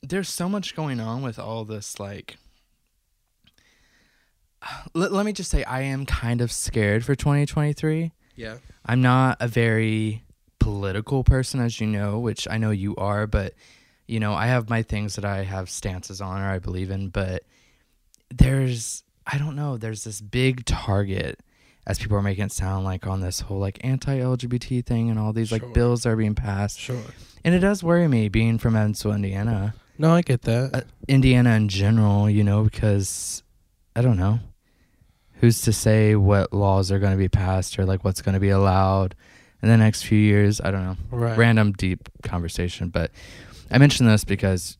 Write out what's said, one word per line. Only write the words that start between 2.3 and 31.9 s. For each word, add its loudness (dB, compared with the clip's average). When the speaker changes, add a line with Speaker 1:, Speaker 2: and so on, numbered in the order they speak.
Speaker 1:
<sighs> -20
let, 0
let 0
me -4
just -8
say, 0
I -6
am -4
kind -2
of -2
scared -2
for 0
twenty 0
twenty-three. -2
Speaker 2:
Yeah. -14
Speaker 1:
I'm 2
not 4
a -2
very 0
political -2
person, 2
as -4
you -2
know, -2
which -6
I -2
know 0
you -2
are, -2
but, -2
you -4
know, -2
I -2
have 0
my 0
things -6
that -8
I -4
have -8
stances -10
on -8
or -4
I -4
believe -6
in, -6
but -6
there's, 0
I -4
don't -6
know, -6
there's -8
this -12
big 0
target, -2
as -4
people -2
are 0
making -2
it -8
sound -4
like, -6
on -4
this -6
whole, -8
like, -6
anti-L -2
G -8
B -2
T -4
thing 0
and -2
all -2
these, -2
like, -2
Speaker 2:
Sure. -14
Speaker 1:
bills 2
that 2
are 2
being 0
passed. -2
Speaker 2:
Sure. -8
Speaker 1:
And 4
it 4
does 0
worry 4
me 2
being 2
from 2
Evansville, 0
Indiana. -2
Speaker 2:
No, 4
I 4
get 0
that. 0
Speaker 1:
Uh, 0
Indiana 6
in 4
general, 4